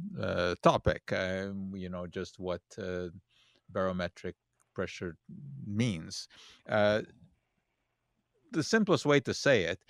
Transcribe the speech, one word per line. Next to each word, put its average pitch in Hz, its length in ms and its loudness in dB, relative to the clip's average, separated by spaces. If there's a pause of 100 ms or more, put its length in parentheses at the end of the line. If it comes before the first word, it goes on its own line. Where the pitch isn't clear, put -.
(200)
uh, 90 440 0
topic, 117 400 4 (100)
um, 95 640 -4
you 92 140 -8
know, 90 180 -8
just 90 320 -8
what, 90 220 -4 (200)
uh, 90 280 -4 (600)
barometric 92 640 -4 (380)
pressure 90 420 -6 (520)
means. 101 600 -4 (400)
Uh, 107 360 4 (1500)
the 165 140 0
simplest 196 420 4
way 143 140 6
to 120 120 -2
say 110 340 4
it 90 140 -2 (100)